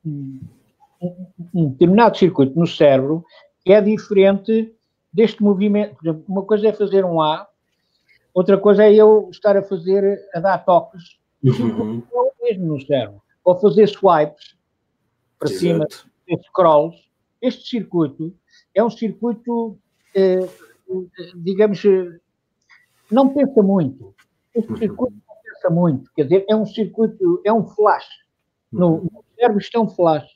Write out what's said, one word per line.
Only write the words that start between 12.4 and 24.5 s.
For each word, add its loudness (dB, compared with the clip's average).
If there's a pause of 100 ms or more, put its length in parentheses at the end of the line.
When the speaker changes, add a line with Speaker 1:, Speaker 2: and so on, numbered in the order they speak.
Speaker 1:
mesmo -4
no -6
cérebro. -6 (240)
Ou 2
fazer 4
swipes 0 (840)
para -6
Speaker 2:
Exato. -10
Speaker 1:
cima, 0
fazer -12
scrolls. 0 (440)
Este -6
circuito -6 (400)
é 2
um 0
circuito, -8 (360)
eh, 0 (880)
digamos, -2
eh, 0 (920)
não 2
pensa 0
muito. -2 (400)